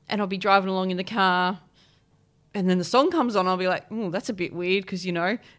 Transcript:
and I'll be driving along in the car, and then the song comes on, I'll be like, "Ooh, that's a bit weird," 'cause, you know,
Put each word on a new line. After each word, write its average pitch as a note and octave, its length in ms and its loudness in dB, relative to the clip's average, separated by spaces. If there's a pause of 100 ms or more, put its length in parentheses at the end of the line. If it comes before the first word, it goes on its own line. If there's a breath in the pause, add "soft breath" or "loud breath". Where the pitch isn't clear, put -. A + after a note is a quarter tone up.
(100)
and G3+ 100 -2
I'll G3+ 60 0
be F#3+ 100 -4
driving G3 320 4
along F#3 220 0
in F3+ 80 -2
the F#3+ 60 -4
car, F#3 540 0 (920 soft breath)
and F#3 160 0
then F#3 80 4
the F3+ 80 0
song C4 260 4
comes C4 240 0
on, F#3 140 2
I'll F#3 80 2
be F#3 100 -2
like, F#3 240 -2
"Ooh, G#3+ 200 -6
that's F#3+ 180 -6
a A#3+ 60 -4
bit F3+ 180 -6
weird," F#3 340 -2
'cause, F#3 200 -8
you F3+ 60 -4
know, F3 260 -2 (200 loud breath)